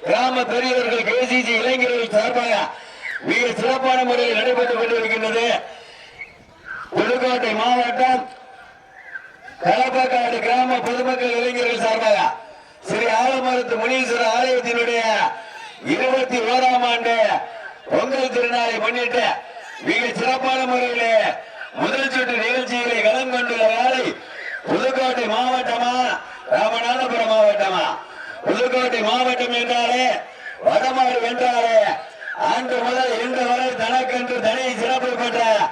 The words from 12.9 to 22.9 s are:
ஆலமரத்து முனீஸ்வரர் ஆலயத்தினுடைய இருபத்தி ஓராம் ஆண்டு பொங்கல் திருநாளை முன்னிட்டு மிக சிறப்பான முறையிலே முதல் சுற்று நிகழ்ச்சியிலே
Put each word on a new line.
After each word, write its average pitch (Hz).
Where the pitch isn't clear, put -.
ஆலமரத்து 254
முனீஸ்வரர் 233
ஆலயத்தினுடைய 240
இருபத்தி 254
ஓராம் 254
ஆண்டு 233
பொங்கல் 262
திருநாளை 233
முன்னிட்டு 240
மிக 339
சிறப்பான 262
முறையிலே 240
முதல் 269
சுற்று 254
நிகழ்ச்சியிலே 240